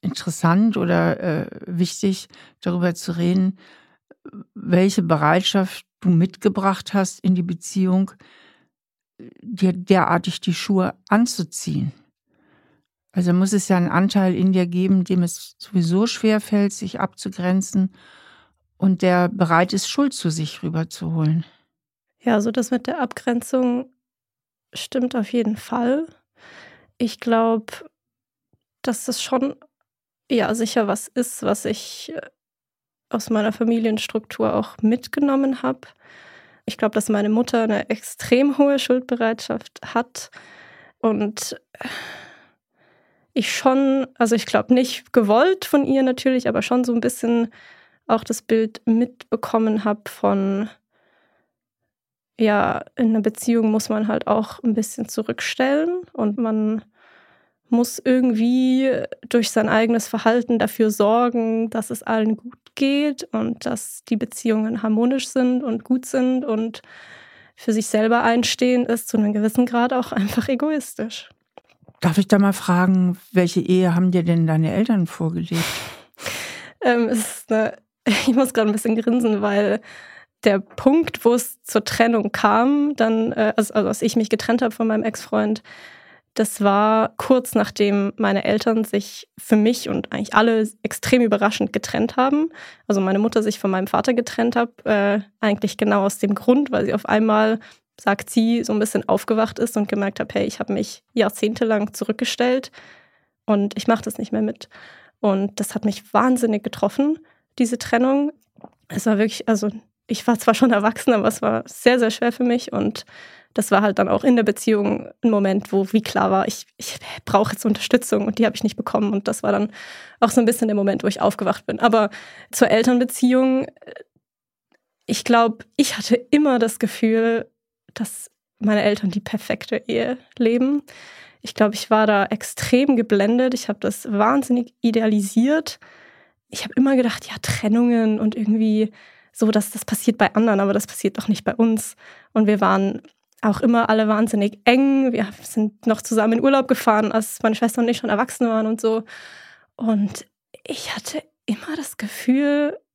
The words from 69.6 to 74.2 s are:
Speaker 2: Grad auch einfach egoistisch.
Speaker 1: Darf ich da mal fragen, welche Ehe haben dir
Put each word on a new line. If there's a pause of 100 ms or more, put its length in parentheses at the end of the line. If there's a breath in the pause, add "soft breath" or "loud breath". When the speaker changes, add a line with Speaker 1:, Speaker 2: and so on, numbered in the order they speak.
Speaker 2:
Grad
auch
einfach
egoistisch. (720)
Speaker 1:
Darf
ich
da
mal
fragen, (140)
welche
Ehe
haben
dir